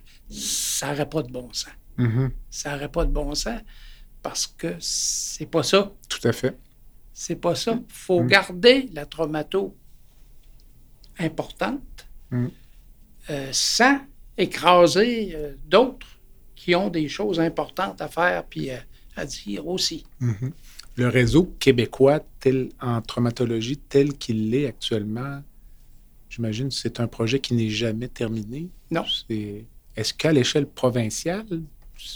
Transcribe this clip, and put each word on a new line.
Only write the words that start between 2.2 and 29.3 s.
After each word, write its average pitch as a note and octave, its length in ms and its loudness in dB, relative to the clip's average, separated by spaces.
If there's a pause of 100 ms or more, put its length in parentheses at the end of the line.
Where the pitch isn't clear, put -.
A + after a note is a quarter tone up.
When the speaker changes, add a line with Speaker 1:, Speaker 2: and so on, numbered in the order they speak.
Speaker 1:
Ça - 260 -8
aurait C#3+ 160 -8
pas E3+ 140 0
de C#3+ 60 2
bon C#3+ 240 -2
sens - 260 -4 (640)
parce - 240 -6
que E3+ 320 -8
c'est - 640 -4
pas D#3 180 0
ça. G3 300 4 (160)
Speaker 2:
Tout - 180 -2
à A#2 40 6
fait. - 260 -2 (560)
Speaker 1:
C'est - 220 -8
pas E3+ 200 0
ça. A3+ 200 -2
Speaker 2:
Mm. B3 120 -6
Speaker 1:
Faut - 360 0
Speaker 2:
Mm. - 40 2
Speaker 1:
garder G3 680 6
la D3 120 -8
traumato D#3+ 720 -4 (1400)
importante, E3 880 -6 (240)
Speaker 2:
Mm. B2 160 0 (840)
Speaker 1:
euh, C#3 220 -4
sans C4+ 480 2 (380)
écraser, F3+ 1000 4
euh, D3 180 -8 (140)
d'autres A3+ 400 4 (480)
qui - 200 0
ont G3 140 2
des D#3+ 200 -2
choses G3 300 -2
importantes E3 640 -2
à D#3 60 -6
faire F3 380 0
puis, D3 260 -8
euh, B2+ 60 -10 (380)
à D#3+ 100 -6
dire E3 420 -8
aussi. F#3 380 -4 (160)
Speaker 2:
Mm-hmm. A#2+ 300 -2 (460)
Le B2 100 2
réseau B2 360 6 (160)
québécois C3+ 640 6 (180)
tel, C3 300 2 (100)
en A#2+ 220 -2
traumatologie A#2+ 760 0
tel C#3+ 400 2
qu'il A2 320 -2
l'est C3+ 180 0
actuellement, A#2 720 -6 (880)
j'imagine A#2 400 -4
que B2 60 -6
c'est - 240 -6
un A#2 80 0
projet A#2 320 0
qui - 140 -2
n'est A2+ 160 2
jamais A2 380 -2
terminé. A2+ 600 -6 (200)
Speaker 1:
Non. E3 160 -2 (220)
Speaker 2:
C'est, G#2 380 -6 (300)